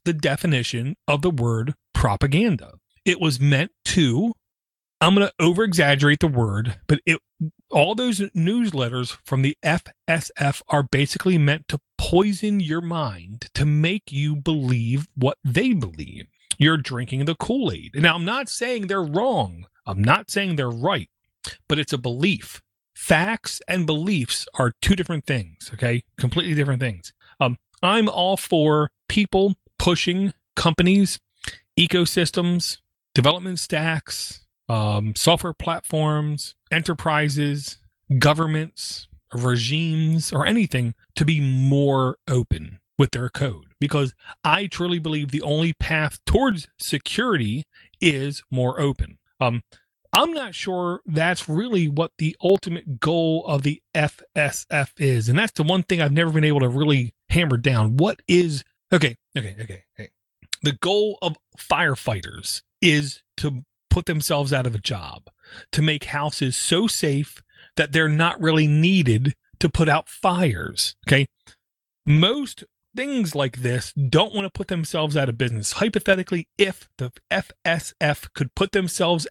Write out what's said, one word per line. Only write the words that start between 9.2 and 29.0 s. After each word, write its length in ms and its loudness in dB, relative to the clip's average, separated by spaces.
from 180 0
the 200 0
F 220 0
S 300 -2
F 320 -2
are 140 2
basically 540 0
meant 300 2
to 120 -4
poison 640 2
your 220 -2
mind 720 -8
to 120 0
make 460 0
you 240 -2
believe 800 0
what 280 0
they 300 2
believe. 520 -6
You're 200 4
drinking 480 -4
the 100 -2
Kool-Aid. 600 -4
Now, 200 2
I'm 100 -6
not 240 -4
saying 380 -6
they're 160 -2
wrong. 640 -2
I'm 180 -2
not 260 2
saying 260 -2
they're 140 -2
right, 400 -4
but 120 0
it's 140 -4
a 40 -4
belief. 640 -4
Facts 760 -2
and 200 -2
beliefs 580 -2
are 200 2
two 160 2
different 300 -6
things, 480 -6
okay? 300 -2
Completely 340 -2
different 280 0
things. 320 -8
Um, 180 0
I'm 260 2
all 300 0
for 540 2